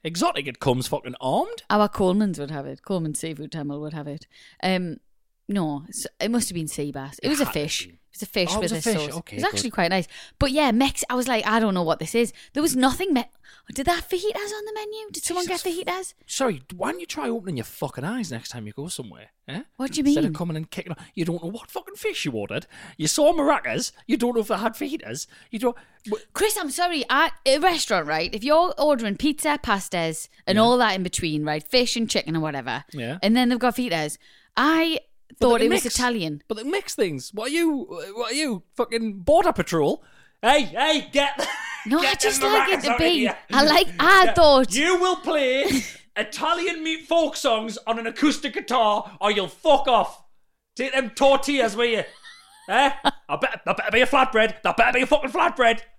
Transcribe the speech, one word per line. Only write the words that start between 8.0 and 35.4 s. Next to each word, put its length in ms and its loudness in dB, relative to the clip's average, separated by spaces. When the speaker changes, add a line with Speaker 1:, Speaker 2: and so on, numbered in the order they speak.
Speaker 2:
was 80 -14
a 40 -8
fish 260 -2
Speaker 1:
Oh, 60 0
it 40 0
Speaker 2:
with 100 -2
Speaker 1:
was 140 -4
a 40 2
Speaker 2:
a 40 2
Speaker 1:
fish. 120 -2
Speaker 2:
sauce. 140 -10
Speaker 1:
Okay, 180 -16
Speaker 2:
It 60 -2
was 100 0
actually 160 -4
Speaker 1:
good. 60 -10
Speaker 2:
quite 160 2
nice. 160 0
But 120 2
yeah, 200 4
Mex-, 380 2
I 60 -2
was 120 0
like, 180 0
"I 140 4
don't 160 2
know 80 0
what 160 2
this 160 -6
is." 180 2
There 100 0
was 120 0
nothing. 380 2
Me-, 160 0
did 120 -6
they 60 2
have 180 -4
fajitas 480 -4
on 80 -10
the 80 -10
menu? 380 -10
Did 120 -10
someone 240 -4
Speaker 1:
Jesus 160 -6
Speaker 2:
get 240 -4
fajitas? 260 -8
Speaker 1:
Sorry, 380 -2
why 160 -4
don't 80 -8
you 60 -12
try 240 -6
opening 280 -6
your 60 -6
fucking 400 -8
eyes 280 -6
next 180 -10
time 160 -12
you 80 -12
go 140 -10
somewhere? 400 -14
Eh? 140 -10
Speaker 2:
What 140 -6
do 100 -4
you 40 0
Speaker 1:
Instead 200 4
of 60 -2
Speaker 2:
mean? 20 -6
Speaker 1:
coming 240 -4
and 140 -8
kicking 220 -10
on, 200 -14
you 120 -2
don't 180 -4
know 60 -8
what 200 -14
fucking 260 -12
fish 300 -6
you 60 -2
ordered. 340 -6
You 100 -2
saw 260 4
maracas. 580 0
You 100 0
don't 180 0
know 60 2
if 60 -4
they 100 -2
had 160 -2
fajitas. 540 -10
You 80 -8
don't. 180 -2
Wh- 120 -4
Speaker 2:
Chris, 260 0
I'm 120 -6
sorry. 400 -2
At 220 2
a 140 4
restaurant, 480 0
right? 260 -2
If 100 -8
you're 360 4
ordering 360 2
pizza, 480 0
pastas, 640 -2
and 100 2
Speaker 1:
Yeah. 60 6
Speaker 2:
all 160 6
that 160 4
in 80 -4
between, 420 -2
right? 200 -4
Fish 300 2
and 140 -2
chicken 260 -2
or 60 2
whatever. 420 -6
Speaker 1:
Yeah. 280 -8
Speaker 2:
And 160 4
then 120 4
they've 100 0
got 160 0
fajitas. 420 -4
I 440 2
Speaker 1:
But 100 -20
Speaker 2:
thought 200 6